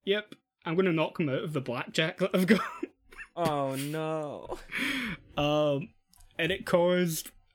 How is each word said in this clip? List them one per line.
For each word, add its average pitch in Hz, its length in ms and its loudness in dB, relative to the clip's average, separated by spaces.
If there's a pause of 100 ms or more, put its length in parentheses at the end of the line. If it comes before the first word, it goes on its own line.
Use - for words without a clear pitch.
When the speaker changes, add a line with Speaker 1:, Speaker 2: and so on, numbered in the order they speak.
Speaker 1:
Yep. 208 300 -2 (300)
I'm 165 100 -4
gonna 185 180 4
knock 156 260 0
him 160 100 0
out 143 140 -2
of 160 100 -6
the 151 80 -2
blackjack 151 580 -2
that 180 140 0
I've 185 140 4
got. 190 180 6
<laughs> - 60 -8 (640)
Speaker 2:
Oh, 143 400 0
no. 151 840 -6 (760)
Speaker 1:
Um, 147 540 2 (480)
and 165 140 0
it - 160 -6
caused 180 640 4 (220)